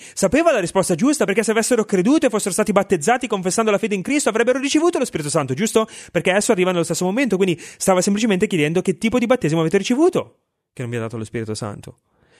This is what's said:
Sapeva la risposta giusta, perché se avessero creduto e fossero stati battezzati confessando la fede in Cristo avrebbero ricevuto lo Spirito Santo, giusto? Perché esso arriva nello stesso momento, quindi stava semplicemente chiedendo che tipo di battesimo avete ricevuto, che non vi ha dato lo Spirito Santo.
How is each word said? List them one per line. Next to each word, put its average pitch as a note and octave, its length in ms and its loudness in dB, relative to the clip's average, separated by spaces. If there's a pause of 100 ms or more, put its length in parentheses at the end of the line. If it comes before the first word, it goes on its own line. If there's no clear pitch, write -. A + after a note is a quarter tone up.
(140)
Sapeva C#4+ 360 2
la C4 80 4
risposta F3+ 360 0
giusta, A3+ 320 2
perché G3+ 160 0
se A3 80 -2
avessero A3 340 2
creduto G#3 400 2
e B3 60 2
fossero G3+ 240 -2
stati G#3 180 0
battezzati G3+ 540 0
confessando G#3 440 -2
la G3+ 60 2
fede G#3 180 -2
in F#3+ 60 -2
Cristo C#4 300 0
avrebbero A#3 280 2
ricevuto D#4 400 0
lo C4+ 60 -2
Spirito D3+ 240 -6
Santo, C#3 240 -2
giusto? A3 340 0 (240)
Perché F3+ 220 0
esso G#3 200 2
arriva F3+ 180 0
nello F3 140 0
stesso E3+ 200 -4
momento, G3+ 320 0
quindi F3+ 240 0 (160)
stava F#3 240 2
semplicemente G3+ 460 0
chiedendo D#3+ 340 0
che F3+ 160 0
tipo A3+ 220 0
di A#3+ 80 0
battesimo E3 340 0
avete D#3+ 160 2
ricevuto, B3 680 0 (280)
che - 80 -12
non A#2+ 100 -8
vi A#2+ 60 -6
ha A#2 40 -4
dato A2+ 180 -8
lo A2 60 -8
Spirito A2 300 -8
Santo. - 440 -12 (420)